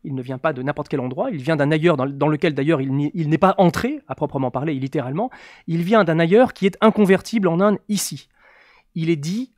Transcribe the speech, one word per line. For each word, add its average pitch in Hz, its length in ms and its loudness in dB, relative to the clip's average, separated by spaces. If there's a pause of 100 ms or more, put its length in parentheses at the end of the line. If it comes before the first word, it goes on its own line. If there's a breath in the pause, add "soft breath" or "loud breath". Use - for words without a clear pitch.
il 151 100 -8
ne 131 80 -6
vient 131 160 -8
pas 156 160 -4
de 127 80 -8
n'importe 143 280 -6
quel 147 100 -4
endroit, 135 320 -6
il 151 100 -6
vient 156 140 -2
d'un 143 160 2
ailleurs 156 260 2
dans, 127 80 -2
dans 139 220 -2
lequel 156 260 0
d'ailleurs 139 280 0
il 135 140 -2
n'est, 147 180 -2
il 160 160 -2
n'est 151 80 2
pas 190 200 4
entré, 233 500 0
à 131 80 -10
proprement 135 360 -4
parler, 147 220 -4
littéralement, 135 560 -6 (380 loud breath)
il 170 160 -2
vient 208 200 4
d'un 160 160 2
ailleurs 202 340 4
qui - 120 -4
est 196 160 2
inconvertible 196 680 2
en 170 140 2
un 202 160 2 (100)
ici. 185 420 -6 (640 soft breath)
Il 165 160 -2
est 170 60 4
dit 180 420 -6